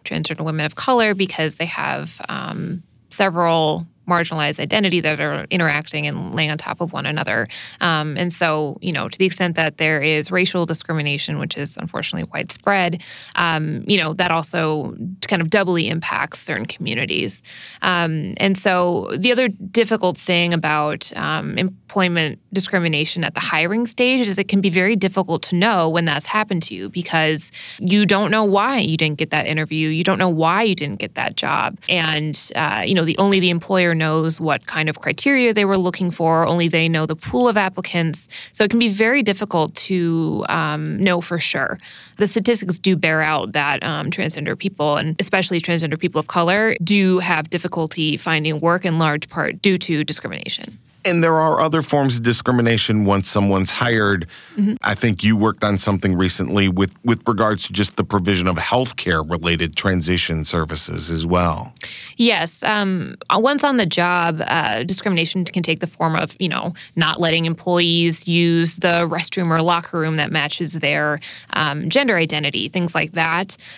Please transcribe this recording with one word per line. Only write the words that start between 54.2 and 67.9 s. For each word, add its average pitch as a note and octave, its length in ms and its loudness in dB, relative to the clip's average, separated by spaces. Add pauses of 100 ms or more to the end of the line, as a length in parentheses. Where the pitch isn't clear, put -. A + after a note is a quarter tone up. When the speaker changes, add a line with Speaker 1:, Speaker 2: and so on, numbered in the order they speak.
Speaker 1:
Mm-hmm. G#3 240 2
Speaker 2:
I G#2 140 0
think G2+ 280 0
you G#2+ 140 4
worked G#2+ 260 2
on G#2 140 2
something F#2+ 360 0
recently F#2 540 2
with, F#2 260 2 (120)
with A2+ 200 2
regards G#2+ 420 2
to G2 60 -10
just G2 220 0
the G#2 80 0
provision F#2 460 2
of F2 80 0
healthcare-related E2+ 1200 -2
transition E2+ 640 0
services D#2+ 640 -2
as E2 160 -2
well. E2+ 480 0 (440)
Speaker 1:
Yes. G3+ 460 2
Um, G3 520 0 (140)
uh, G3 100 6
once C4+ 240 2
on C#4 140 4
the G#3+ 80 4
job, E3+ 600 0
uh, B2 380 0
discrimination F3+ 640 -2
can F3 180 -2
take D#3+ 160 -2
the E3+ 80 -4
form D#3+ 300 -2
of, - 200 -4
you F3+ 120 -2
know, - 240 -4 (240)
not E3 240 0
letting E3 240 2
employees E3+ 800 2